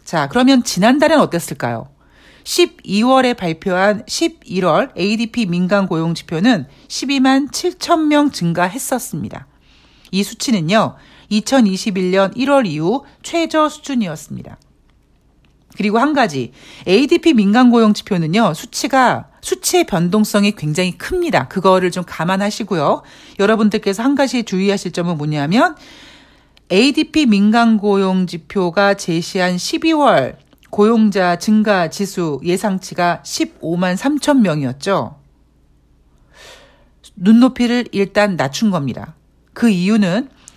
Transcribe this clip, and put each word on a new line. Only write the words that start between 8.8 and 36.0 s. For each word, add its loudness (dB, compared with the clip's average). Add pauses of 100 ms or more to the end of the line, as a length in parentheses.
이 -2
수치는요, -2 (320)
이천이십일 0
년 2
일월 2
이후 -2 (180)
최저 -2
수준이었습니다. -8 (1200)
그리고 -2
한 0
가지, -2 (340)
에이디피 4
민간 6
고용 6
지표는요, 0
수치가, -2 (140)
수치의 -2
변동성이 0
굉장히 -4
큽니다. -2
그거를 2
좀 -6
감안하시고요. -2 (360)
여러분들께서 0
한 0
가지 0
주의하실 -2
점은 -4
뭐냐면 0 (920)
에이디피 2
민간 4
고용 0
지표가 -2
제시한 -4
십이월 0 (320)
고용자 2
증가 0
지수 -6
예상치가 -4
십오만 -4
삼천 0
명이었죠. -2 (2000)